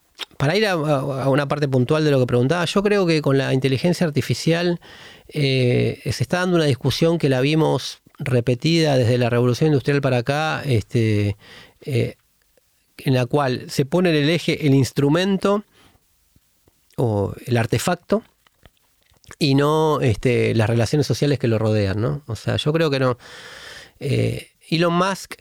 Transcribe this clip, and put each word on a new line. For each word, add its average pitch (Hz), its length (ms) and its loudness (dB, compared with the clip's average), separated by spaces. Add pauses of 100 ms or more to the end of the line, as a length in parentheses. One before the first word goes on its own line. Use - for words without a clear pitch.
(360)
para 143 180 0
ir 214 120 0
a, 196 60 0
a, 139 500 -2
a 135 80 0
una 139 180 2
parte 147 180 -2
puntual 135 380 2
de 147 60 2
lo 135 100 4
que 123 60 2
preguntaba, 135 400 2
yo 202 160 0
creo 202 240 2
que 160 160 2
con 139 160 2
la 135 160 0
inteligencia 135 520 0
artificial, 165 720 -2 (480)
eh, 123 760 0
se - 180 -4
está 180 180 0
dando 185 160 0
una 160 100 2
discusión 143 520 0
que 147 120 0
la 127 100 2
vimos 143 600 0 (160)
repetida 135 800 0
desde 123 180 2
la 120 140 0
Revolución 120 380 2
Industrial 143 340 0
para 127 160 0
acá, 147 480 -2
este, 107 680 0 (440)
eh, 120 360 -4 (880)
en 135 100 2
la 127 120 0
cual 131 420 -2
se - 160 -2
pone 175 260 0
en 156 60 2
el 147 140 2
eje 160 360 -2
el 135 80 6
instrumento 185 920 2 (1300)
o 101 380 -2 (120)
el 120 100 0
artefacto 170 640 -2 (1160)
y 139 160 2
no, 151 460 2
este, 113 540 0
las 110 140 0
relaciones 117 380 0
sociales 143 320 -2
que 127 100 -2
lo 113 100 2
rodean, 104 420 0
¿no? 143 260 -4
O 107 100 -8
sea, 110 200 -4
yo 151 160 -2
creo 160 180 0
que 135 80 -2
no. 127 180 0 (840)
Eh, 120 480 -4 (200)
Elon 170 240 0
Musk, 180 480 -2